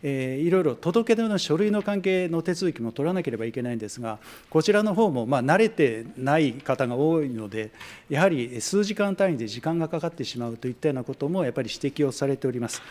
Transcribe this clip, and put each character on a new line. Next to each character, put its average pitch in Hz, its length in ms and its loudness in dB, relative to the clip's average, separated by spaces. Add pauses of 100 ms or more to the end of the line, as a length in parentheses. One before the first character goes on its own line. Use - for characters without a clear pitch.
え 135 380 -2
ー、 165 40 2
い 175 40 2
ろ 185 100 4
い 175 60 2
ろ 127 100 2
届 226 400 2
け 226 60 0
出 226 80 0
の 208 80 0
書 156 180 0
類 208 160 2
の 208 100 0
関 202 200 -2
係 185 260 0
の 165 140 -2
手 180 120 0
続 175 200 -2
き 117 80 -10
も 117 100 -4
取 143 160 -2
ら 185 60 0
な 185 100 -2
け 131 80 -6
れ 113 60 -4
ば 113 80 -4
い 117 80 -6
け 135 80 -6
な 120 100 -4
い 113 60 -4
ん - 20 -6
で 107 80 -8
す 120 140 -12
が、 110 180 -8 (300)
こ 160 120 4
ち 202 120 4
ら 208 100 4
の 214 100 2
方 214 160 4
も、 127 160 0
ま 135 120 2
あ、 120 60 2
慣 151 120 4
れ 220 140 6
て 120 340 2 (140)
な 139 220 2
い 143 120 2
方 131 340 0
が 120 100 -2
多 156 280 2
い 135 60 -4
の 110 180 -6
で、 107 240 -6 (380)
や 143 100 0
は 190 80 6
り 123 320 -2
数 202 240 0
時 202 100 -4
間 202 220 0
単 185 200 2
位 - 20 -2
で 113 100 -4
時 107 140 -10
間 165 180 0
が 160 80 -2
か 160 140 -4
か 170 60 -2
っ 165 40 -6
て 135 140 -8
し - 120 -10
ま 117 120 -6
う 113 80 -8
と 127 100 -6
い 127 40 -4
っ - 20 -4
た 156 160 0
よ 135 60 0
う - 0 -
な 123 100 -6
こ 131 100 -8
と 139 140 -4
も 180 160 0
や 120 60 -2
っ - 20 -4
ぱ 135 80 -2
り 113 120 -4
指 139 220 -4
摘 147 100 0
を 135 60 2
さ 139 160 -2
れ 139 80 0
て 135 100 -4
お 127 60 0
り 123 80 -4
ま 117 80 -4
す。 - 240 -8